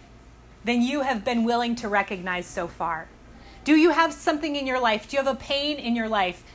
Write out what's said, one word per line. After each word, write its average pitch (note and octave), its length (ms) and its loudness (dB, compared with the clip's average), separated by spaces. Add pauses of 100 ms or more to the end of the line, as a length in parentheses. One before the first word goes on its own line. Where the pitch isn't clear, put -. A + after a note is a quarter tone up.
(640)
than A#3+ 180 2
you C#4 200 0
have B3 240 -2
been A#3 180 2
willing A#3 320 2
to A#3 140 -6
recognize F#3 560 -2
so F3 220 -6
far? E3 400 -6 (580)
Do D4 100 6
you D#4+ 140 8
have D#4+ 240 2
something D#4 420 -2
in C#4 100 -4
your B3+ 140 -2
life? A3 300 0
Do C#4 80 -6
you C4+ 60 4
have C4 120 0
a - 20 -8
pain C#4+ 400 -4
in A#3 160 -2
your A#3 140 -2
life F#3+ 340 0 (140)